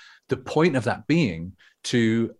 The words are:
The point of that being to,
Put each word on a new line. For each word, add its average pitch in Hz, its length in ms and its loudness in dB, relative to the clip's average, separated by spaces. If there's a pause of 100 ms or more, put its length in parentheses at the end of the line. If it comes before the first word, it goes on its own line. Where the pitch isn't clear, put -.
(320)
The 127 80 -2
point 156 360 0
of 120 100 -2
that 113 220 -4
being 95 460 0 (300)
to, 113 580 2